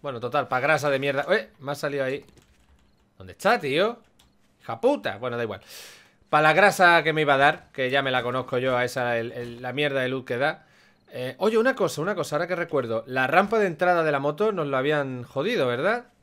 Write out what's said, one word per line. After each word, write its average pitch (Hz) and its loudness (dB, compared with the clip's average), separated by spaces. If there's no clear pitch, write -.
Bueno, 131 -8
total, 123 -2
pa' 127 0
grasa 143 2
de 135 0
mierda. 139 -2
¡Eh! 214 0
Me 135 -8
ha 143 -4
salido 139 -4
ahí. 131 -6
¿Dónde 92 -18
está, 220 2
tío? 175 0
¡Hija 117 -10
puta! 220 0
Bueno, 120 -6
da 120 -2
igual. 101 -8
Pa' 151 4
la 156 6
grasa 175 6
que 156 0
me 156 2
iba 147 4
a 135 4
dar, 147 2
que 131 -2
ya 139 2
me 135 -2
la 127 0
conozco 123 -2
yo, 127 0
a 123 2
esa, 123 -2
el, 117 -4
el, 120 -12
la 127 -8
mierda 139 -2
de 127 -2
luz 131 -6
que 123 -4
da. 151 -2
Eh, 127 -8
oye, 220 2
una 254 2
cosa, 180 -2
una 185 -2
cosa, 151 -4
ahora 170 -2
que 180 -2
recuerdo. 123 -2
La 131 0
rampa 190 2
de 208 2
entrada 175 2
de 156 0
la 143 0
moto 151 0
nos 170 -4
la 135 0
habían 135 -2
jodido, 160 -2
¿verdad? 165 -2